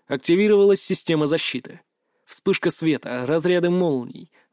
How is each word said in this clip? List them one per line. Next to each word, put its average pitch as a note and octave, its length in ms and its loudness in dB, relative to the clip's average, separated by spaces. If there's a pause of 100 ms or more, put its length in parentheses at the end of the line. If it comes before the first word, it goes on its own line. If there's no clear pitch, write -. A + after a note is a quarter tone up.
активировалась G3 760 4
система D#3+ 460 -2
защиты. D#3+ 540 -6 (420)
Вспышка - 480 -2
света, B2 560 -4
разряды E3+ 420 2
молний, E3 640 -2 (220)